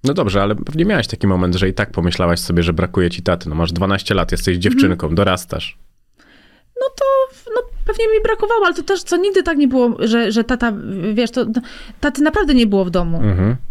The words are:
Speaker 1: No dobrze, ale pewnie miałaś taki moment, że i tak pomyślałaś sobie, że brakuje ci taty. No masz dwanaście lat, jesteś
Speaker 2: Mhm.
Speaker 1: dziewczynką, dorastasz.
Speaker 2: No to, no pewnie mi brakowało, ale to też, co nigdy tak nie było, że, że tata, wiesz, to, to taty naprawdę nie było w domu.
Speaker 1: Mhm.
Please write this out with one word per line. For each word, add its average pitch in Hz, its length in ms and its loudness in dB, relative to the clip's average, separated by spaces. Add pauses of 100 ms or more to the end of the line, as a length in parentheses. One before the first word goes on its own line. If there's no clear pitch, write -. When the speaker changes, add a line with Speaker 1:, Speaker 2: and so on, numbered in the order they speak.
Speaker 1:
No 143 100 2
dobrze, 101 280 0
ale 101 140 0
pewnie 156 300 -2
miałaś 185 220 0
taki - 200 -2
moment, 90 280 2
że 92 140 2
i 95 40 -2
tak 104 180 -2
pomyślałaś 87 480 0
sobie, 85 240 0
że 85 100 0
brakuje 87 360 0
ci 87 120 -6
taty. 87 280 -2
No 76 60 -6
masz 85 160 0
dwanaście 95 440 -2
lat, 90 160 0
jesteś 92 240 0
Speaker 2:
Mhm. 90 60 -4
Speaker 1:
dziewczynką, 90 540 2
dorastasz. 92 600 -2 (1040)
Speaker 2:
No 523 60 0 (120)
to, 554 60 0 (500)
no 494 60 0 (240)
pewnie 427 200 0
mi 440 180 2
brakowało, 427 420 0
ale 349 80 2
to 349 100 -6
też, 392 200 -2
co 349 140 -2
nigdy 381 260 2
tak 330 140 -2
nie 285 100 4
było, 247 320 2
że, 226 320 0
że 226 120 0
tata, 240 300 -2 (400)
wiesz, 226 180 0
to, 247 140 -2
to 226 160 -2 (380)
taty 285 220 -2
naprawdę 302 320 2
nie 240 140 6
było 196 180 2
w 180 40 -4
domu. 170 280 0
Speaker 1:
Mhm. 98 380 2 (160)